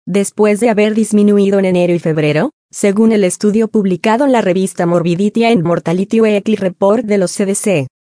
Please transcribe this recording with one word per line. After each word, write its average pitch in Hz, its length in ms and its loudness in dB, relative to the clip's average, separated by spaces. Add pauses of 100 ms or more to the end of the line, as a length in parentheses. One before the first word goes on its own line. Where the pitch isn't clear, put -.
después 202 540 0
de 240 100 0
haber 214 240 0
disminuido 208 640 2
en 190 60 0
enero 180 300 0
y 170 40 -2
febrero, 156 540 -2 (180)
según 208 400 0
el 208 140 2
estudio 208 420 0
publicado 214 580 0
en 277 60 2
la 240 100 2
revista 185 460 -2
Morbidity 175 580 0
and 233 200 2
Mortality 180 560 -2
Weekly 214 340 0
Report 202 500 -2
de 208 140 0
los 180 140 -2
C 208 120 -4
D 196 120 -2
C. 160 300 -2 (180)